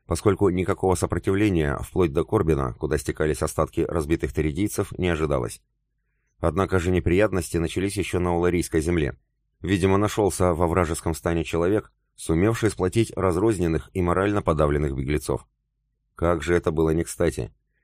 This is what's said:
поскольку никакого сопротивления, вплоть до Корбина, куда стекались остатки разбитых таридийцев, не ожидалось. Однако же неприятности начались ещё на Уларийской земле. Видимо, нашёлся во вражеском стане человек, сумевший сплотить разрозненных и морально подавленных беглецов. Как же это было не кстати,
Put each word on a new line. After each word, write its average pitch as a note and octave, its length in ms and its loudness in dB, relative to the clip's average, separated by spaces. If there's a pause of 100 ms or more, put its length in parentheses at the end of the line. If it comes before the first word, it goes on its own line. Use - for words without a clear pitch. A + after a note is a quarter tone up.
поскольку G2 440 2
никакого F#2 460 0
сопротивления, F2 840 0
вплоть F2 340 0
до D#2 100 0
Корбина, D#2 520 0
куда D2 220 -2
стекались D2+ 440 -2
остатки D#2+ 400 -2
разбитых D#2+ 500 -2
таридийцев, E2 640 -4
не F2+ 120 0
ожидалось. C#2+ 520 -2 (800)
Однако F2+ 400 0
же F2 120 0
неприятности F2+ 640 0
начались F2+ 400 -2
ещё F2+ 220 -2
на F2 160 0
Уларийской F2 440 0
земле. D#2 380 -2 (440)
Видимо, F#2+ 360 2
нашёлся G2 560 0
во E2+ 140 0
вражеском E2 480 0
стане E2+ 280 -2
человек, E2+ 480 -2 (240)
сумевший G#2 540 0
сплотить A2+ 480 0
разрозненных F2 760 0
и F#2+ 80 -2
морально F#2 400 0
подавленных D2 540 0
беглецов. C#2 520 -4 (760)
Как E2+ 220 0
же E2+ 100 0
это F2 160 2
было D#2+ 220 0
не E2 120 0
кстати, D2+ 480 -4 (320)